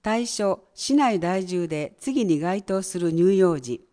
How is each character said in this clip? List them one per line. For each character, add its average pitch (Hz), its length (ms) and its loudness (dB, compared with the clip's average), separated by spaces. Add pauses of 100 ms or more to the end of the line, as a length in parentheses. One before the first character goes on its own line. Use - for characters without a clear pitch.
対 226 260 -2
象、 202 360 -2 (120)
市 - 200 -4
内 254 240 4
在 180 260 -2
住 180 220 -4
で 151 320 -6
次 262 260 -2
に 165 140 2
該 180 240 -2
当 190 200 -2
す 185 180 -10
る 170 100 0
乳 180 260 4
幼 175 220 4
児。 123 340 -8